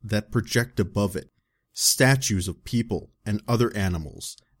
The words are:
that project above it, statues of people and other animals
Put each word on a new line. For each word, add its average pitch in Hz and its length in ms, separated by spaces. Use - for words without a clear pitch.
that 104 280
project 120 500
above 98 340
it, - 140
statues 127 760
of - 180
people 117 440
and 104 220
other 117 280
animals 90 600